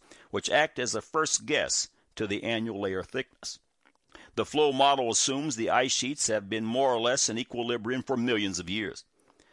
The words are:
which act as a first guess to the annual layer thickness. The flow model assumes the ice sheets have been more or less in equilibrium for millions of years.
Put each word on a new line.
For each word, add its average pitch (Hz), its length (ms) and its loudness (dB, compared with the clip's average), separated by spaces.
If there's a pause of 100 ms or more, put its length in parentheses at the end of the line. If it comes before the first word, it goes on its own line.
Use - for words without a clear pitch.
(300)
which 98 180 -2
act 147 300 2
as 120 160 -4
a 107 80 -4
first 156 420 -2
guess 113 440 -2 (280)
to 110 100 -2
the 101 160 -4
annual 113 380 -4
layer 95 220 -2
thickness. - 560 -10 (800)
The 107 100 0
flow 147 260 4
model 135 380 4
assumes 139 440 0
the 110 140 -2
ice 123 240 4
sheets - 360 -2
have 104 200 -2
been 110 160 -2
more 127 300 2
or 117 40 2
less 123 300 2
in 110 80 -4
equilibrium 120 640 -4
for 135 140 -2
millions 107 420 0
of 87 120 -8
years. 101 340 -4 (480)